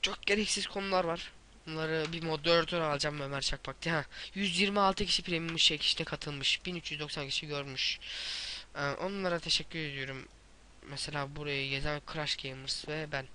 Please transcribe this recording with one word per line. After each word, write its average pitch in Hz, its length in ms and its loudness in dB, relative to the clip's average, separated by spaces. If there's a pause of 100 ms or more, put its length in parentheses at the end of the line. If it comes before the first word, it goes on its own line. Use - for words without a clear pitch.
Çok - 240 -2
gereksiz 202 400 2
konular 196 380 2
var. 170 280 -4 (340)
Bunları 160 460 0
bir 165 100 -4
moderatör 165 580 4
alacağım 147 400 2
Ömer 139 200 -2
Çakmak - 420 -4
diye. 165 120 0
Ha. 147 100 2 (300)
Yüz 190 260 0
yirmi 202 200 4
altı 190 240 6
kişi - 180 2
premium 165 340 -2
çekişine - 480 4
katılmış. 147 640 0
Bin 180 100 -4
üç 165 160 -6
yüz 151 80 -6
doksan 147 260 -4
kişi 135 200 -2
görmüş. 139 520 -2 (760)
Ee, - 40 -4
onlara 175 580 0
teşekkür 160 400 0
ediyorum. 139 500 -6 (640)
Mesela 143 460 -4
burayı 139 340 -2
gezen 147 320 0 (100)
Crash 151 240 -2
Gamers 131 520 -6
ve 151 240 -4
ben. 135 220 -2